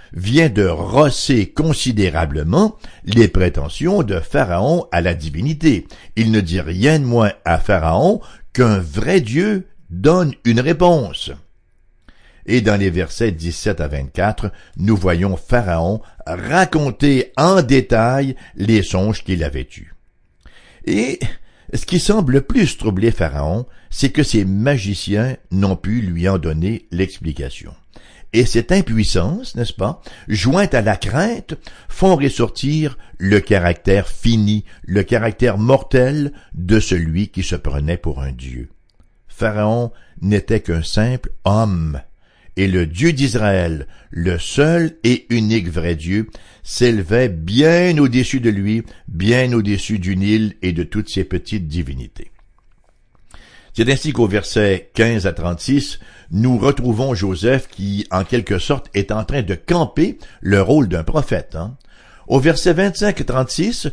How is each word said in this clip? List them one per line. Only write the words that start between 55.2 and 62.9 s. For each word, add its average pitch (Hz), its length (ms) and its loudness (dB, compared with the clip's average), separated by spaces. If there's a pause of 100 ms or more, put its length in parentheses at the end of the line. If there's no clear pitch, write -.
à 87 60 0
trente-six, 87 640 -4 (320)
nous 117 280 2
retrouvons 123 560 0
Joseph 101 540 0
qui, 101 420 -6
en 92 120 -2
quelque 104 360 -2
sorte, - 340 -4
est 101 200 -2
en 107 120 -4
train 139 160 -2
de 95 140 -4
camper - 640 -2 (240)
le 98 180 2
rôle 117 280 4
d'un 85 160 -4
prophète, 117 520 -2
hein. 101 220 -10 (480)
Au 127 120 4
verset 160 360 2
vingt-cinq 196 480 0